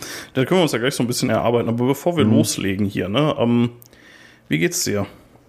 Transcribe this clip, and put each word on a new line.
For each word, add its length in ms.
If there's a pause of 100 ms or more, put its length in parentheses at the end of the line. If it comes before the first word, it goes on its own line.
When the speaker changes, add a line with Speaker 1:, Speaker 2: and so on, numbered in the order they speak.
(340)
Speaker 1:
Dann 100
können 140
wir 60
uns 80
ja 80
gleich 160
so 80
ein 20
bisschen 240
erarbeiten. 380
Aber 180
bevor 300
wir 80
Speaker 2:
Mhm. 80
Speaker 1:
loslegen 540
hier, 220
ne, 300
ähm, 320 (800)
wie 100
geht's 240
dir 240 (420)